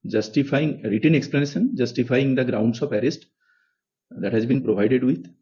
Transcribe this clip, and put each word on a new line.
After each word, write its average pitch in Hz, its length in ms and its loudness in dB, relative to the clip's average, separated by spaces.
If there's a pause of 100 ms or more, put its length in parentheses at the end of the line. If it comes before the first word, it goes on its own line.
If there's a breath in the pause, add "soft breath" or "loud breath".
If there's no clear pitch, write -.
(140)
justifying 139 580 0 (200)
written 151 280 4
explanation, 143 420 -2 (200)
justifying 127 560 0
the 127 120 0
grounds 113 340 0
of - 140 -4
arrest, 127 240 -2 (1000)
that 98 160 -2
has 113 140 0
been 139 160 2
provided 110 420 2
with। - 140 -2 (180)